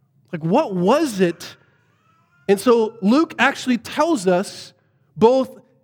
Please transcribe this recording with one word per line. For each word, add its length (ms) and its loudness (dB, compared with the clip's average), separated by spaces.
Like, 120 -8
what 300 0
was 460 0
it? 360 -2
And 120 2
so 420 0
Luke 360 2
actually 400 0
tells 480 -4
us, 460 -2
both 420 2